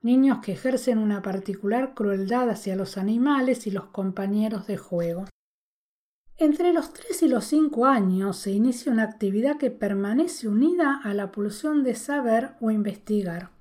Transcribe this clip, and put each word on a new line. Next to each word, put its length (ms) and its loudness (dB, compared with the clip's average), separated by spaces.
Niños 420 4
que 100 -6
ejercen 460 0
una 240 0
particular 720 -2
crueldad 560 0
hacia 260 -4
los 200 -6
animales 720 0
y 40 -4
los 160 -6
compañeros 800 -2
de 100 -4
juego. 480 -4
Entre 360 4
los 200 0
tres 300 -4
y 60 4
los 160 2
cinco 420 2
años 500 2
se 160 -6
inicia 400 0
una 100 2
actividad 560 0
que 140 0
permanece 760 -2
unida 560 2
a 120 -4
la 180 -4
pulsión 500 -2
de 140 0
saber 540 0
o 100 0
investigar. 800 -2